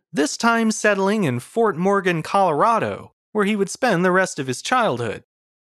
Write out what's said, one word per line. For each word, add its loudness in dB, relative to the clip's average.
this -2
time 2
settling 0
in 0
Fort -2
Morgan, 0
Colorado, 0
where 0
he 0
would -2
spend 0
the 4
rest 0
of -4
his -6
childhood. -2